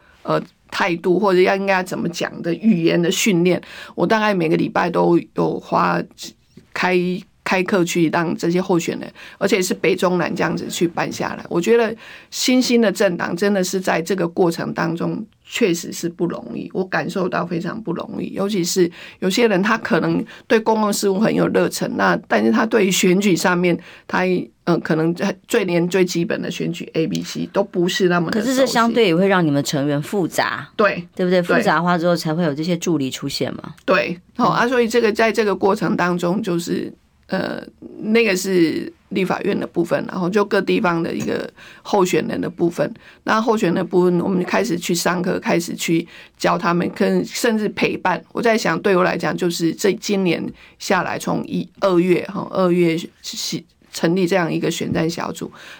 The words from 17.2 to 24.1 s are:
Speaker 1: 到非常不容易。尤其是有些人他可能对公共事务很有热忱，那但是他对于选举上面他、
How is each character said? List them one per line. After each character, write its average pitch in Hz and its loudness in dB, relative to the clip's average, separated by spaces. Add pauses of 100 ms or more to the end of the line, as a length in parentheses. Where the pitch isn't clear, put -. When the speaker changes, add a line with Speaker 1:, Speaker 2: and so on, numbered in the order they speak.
Speaker 1:
到 175 -2
非 175 -6
常 175 -8
不 170 -6
容 - -8
易。 - -8
尤 196 -4
其 202 -2
是 175 2 (300)
有 185 -2
些 240 2
人 190 2
他 220 0
可 175 -2
能 165 0 (240)
对 226 4
公 220 0
共 208 0
事 202 -2
务 190 0
很 220 2
有 170 2
热 180 2
忱， - -4
那 185 2
但 214 2
是 226 4
他 226 2
对 220 2
于 202 2
选 180 4
举 196 2
上 180 2
面 175 2 (300)
他、 185 0 (400)